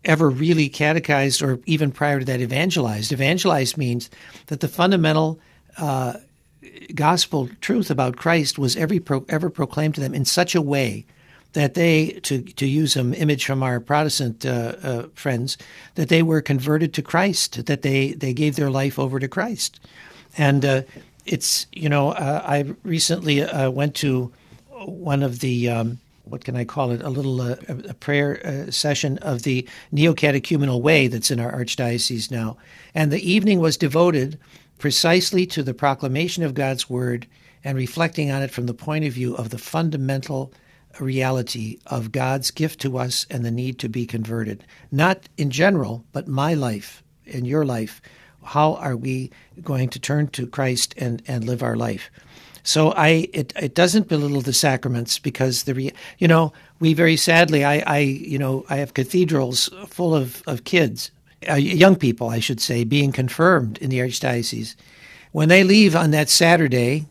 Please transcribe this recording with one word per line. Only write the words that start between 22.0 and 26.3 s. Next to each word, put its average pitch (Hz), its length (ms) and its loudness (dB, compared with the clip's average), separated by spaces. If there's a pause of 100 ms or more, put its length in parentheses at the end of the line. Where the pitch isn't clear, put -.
uh, 147 340 -2
I 143 300 -2 (100)
recently, 160 600 0
uh, 135 260 -2
went 143 260 -2
to 127 380 -2 (520)
one 147 360 -2
of 120 180 -2
the, 120 300 0
um, 117 300 -4 (240)
what - 200 -14